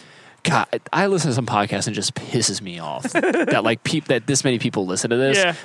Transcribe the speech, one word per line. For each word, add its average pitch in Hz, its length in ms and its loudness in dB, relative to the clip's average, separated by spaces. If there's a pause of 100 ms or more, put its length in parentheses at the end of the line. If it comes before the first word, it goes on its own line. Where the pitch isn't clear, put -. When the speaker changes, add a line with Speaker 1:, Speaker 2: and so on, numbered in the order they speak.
(440)
Speaker 1:
God, 135 240 2 (260)
I 185 140 2
listen 175 240 2
to 117 40 0
some 123 100 0
podcasts 101 420 0
and 107 100 -4
it - 20 -2
just - 160 -4
pisses 104 460 -2
me 90 180 -12
off 76 240 -8
Speaker 2:
<laughs> 254 80 -6
Speaker 1:
that, 294 540 2
like, 113 180 0
peop-, 156 240 -2
that 120 180 2
this 139 200 0
many 127 120 2
people 110 280 -2
listen 92 240 -2
to 117 80 2
this. 135 200 4
Speaker 2:
Yeah. 180 280 2